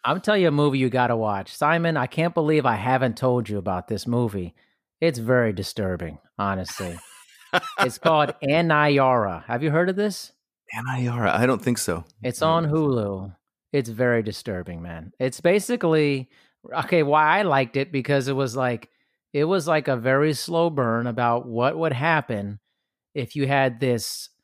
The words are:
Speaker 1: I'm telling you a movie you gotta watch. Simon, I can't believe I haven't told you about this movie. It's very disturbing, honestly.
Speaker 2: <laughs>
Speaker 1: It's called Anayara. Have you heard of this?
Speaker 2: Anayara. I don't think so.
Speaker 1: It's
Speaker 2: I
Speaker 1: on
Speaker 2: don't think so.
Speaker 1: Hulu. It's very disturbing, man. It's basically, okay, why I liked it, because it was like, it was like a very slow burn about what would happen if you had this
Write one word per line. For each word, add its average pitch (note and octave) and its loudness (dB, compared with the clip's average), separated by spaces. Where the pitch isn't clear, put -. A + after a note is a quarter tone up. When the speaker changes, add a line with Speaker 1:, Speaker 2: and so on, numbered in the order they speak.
Speaker 1:
I'm D3+ 0
telling G#3 2
you F3 6
a D3+ 4
movie C#3+ 2
you C3 2
gotta A#2+ 2
watch. G#2 -2
Simon, E3 2
I B2+ 0
can't E3+ -2
believe D3+ 2
I A#2 4
haven't B2 0
told B2 0
you G#2 -4
about F#2 -4
this G#2+ -6
movie. G#2 -2
It's D#3 0
very A#2 2
disturbing, F2+ -6
honestly. F#2 -6
Speaker 2:
<laughs> - -20
Speaker 1:
It's B2 -2
called D3+ 2
Anayara. C#3 2
Have A#2+ -4
you D#3 0
heard F3 2
of F#3 -2
this? G#3 -4
Speaker 2:
Anayara. A#2+ -2
I A2+ 2
don't B2+ 0
think B2 -2
so. E2+ -4
Speaker 1:
It's B2+ -6
Speaker 2:
I D#3 2
Speaker 1:
on E3 2
Speaker 2:
don't D3 -2
think D3+ 0
so. - 0
Speaker 1:
Hulu. G2 -6
It's B2+ -2
very A#2 2
disturbing, F#2 -8
man. E2+ -14
It's B2+ -4
basically, D#3+ 2
okay, D#3+ 2
why D#3 4
I - 0
liked C#3 2
it, C#3 -2
because C#3 0
it C3+ -2
was B2+ -2
like, B2 -2
it D3 0
was E3 0
like D3+ 0
a C3 0
very C3+ 2
slow E3+ 0
burn A#2+ 0
about A#2+ 0
what B2 0
would D#3+ 0
happen A#2+ -2
if C3 -8
you C#3 -2
had C3+ 2
this A#2+ -2